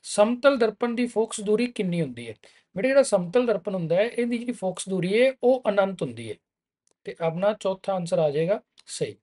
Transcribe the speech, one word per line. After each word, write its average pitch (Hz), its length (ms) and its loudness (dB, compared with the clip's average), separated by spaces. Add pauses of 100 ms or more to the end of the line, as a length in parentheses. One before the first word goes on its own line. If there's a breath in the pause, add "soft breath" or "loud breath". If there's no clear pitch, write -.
ਸਮਤਲ 247 520 2
ਦਰਪਣ 233 380 0
ਦੀ 240 120 0
ਫੋਕਸ 220 340 -4
ਦੂਰੀ 214 260 0
ਕਿੰਨੀ 175 360 -2
ਹੁੰਦੀ 120 260 -8
ਹੈ? 110 60 -12 (420 soft breath)
ਬੇਟੇ, 202 120 0
ਜਿਹੜਾ 269 140 6
ਸਮਤਲ 208 440 2
ਦਰਪਣ 202 280 -2
ਹੁੰਦਾ 170 220 0
ਹੈ, 202 80 4
ਇਹਦੀ 240 340 -2
ਜਿਹੜੀ 240 140 -6
ਫੋਕਸ 185 360 -6
ਦੂਰੀ 190 320 0
ਹੈ, 262 120 4 (100)
ਉਹ 254 260 4
ਅਨੰਤ 196 340 0
ਹੁੰਦੀ 117 280 -8
ਹੈ, 101 60 -10 (720)
ਤੇ 196 140 -10
ਆਪਣਾ 170 400 0
ਚੌਥਾ 190 320 -4
answer 180 260 -2
ਆ 156 120 4
ਜਾਏਗਾ 165 300 0 (280)
ਸਹੀ। 113 340 -8